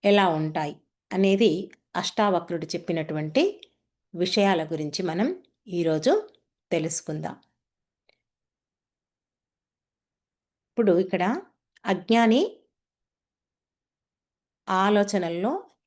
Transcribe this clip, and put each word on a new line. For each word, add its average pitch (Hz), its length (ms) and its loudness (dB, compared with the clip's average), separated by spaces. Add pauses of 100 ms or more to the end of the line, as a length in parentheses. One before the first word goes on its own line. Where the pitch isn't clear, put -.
ఎలా 202 260 6
ఉంటాయి 156 440 -4 (360)
అనేది 196 420 2 (440)
అష్టావక్రుడు 175 680 -2
చెప్పినటువంటి 156 760 -2 (720)
విషయాల 180 500 2
గురించి 156 380 -6
మనం 180 260 -2 (400)
ఈరోజు 165 440 0 (580)
తెలుసుకుందాం. 160 680 -6 (3250)
ఇప్పుడు 208 380 0
ఇక్కడ 185 240 -2 (600)
అజ్ఞాని 226 580 2 (2250)
ఆలోచనల్లో 196 840 0 (340)